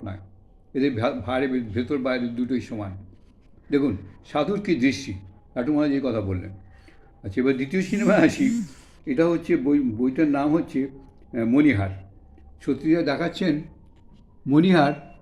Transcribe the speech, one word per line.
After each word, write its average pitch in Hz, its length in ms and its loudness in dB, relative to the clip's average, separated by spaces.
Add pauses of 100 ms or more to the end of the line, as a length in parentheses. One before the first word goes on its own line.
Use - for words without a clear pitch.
নয়, 95 140 -10 (560)
এদের 135 180 0
ভা-, 123 280 -4
ভারে 131 260 -2
ভে-, 123 260 -4
ভেতর 123 260 -2
বাইরে 127 280 -2
দুটোই 120 340 -2
সমান। 104 300 -10 (800)
দেখুন 135 260 0 (300)
সাধুর 151 340 -2
কী 175 140 0
দৃষ্টি, 123 400 0 (420)
লাটু 127 160 -2
মহারাজ 147 200 2
এই 139 100 0
কথা 117 180 -2
বললেন। 95 300 -6 (720)
আচ্ছা, 117 180 -4
এবার 131 140 4
দ্বিতীয় 139 280 -2
সিনেমা 214 320 2
আসি। 226 480 2 (440)
এটা 156 200 2
হচ্ছে 170 300 0
বই, 143 240 2
বইটার 131 480 0
নাম 143 260 2
হচ্ছে, 139 340 -2
আহ, - 560 -8
মণিহার। 117 460 4 (720)
সত্যজিৎ 156 360 0
দেখাচ্ছেন 156 640 -2 (840)
মণিহার, 151 640 4 (140)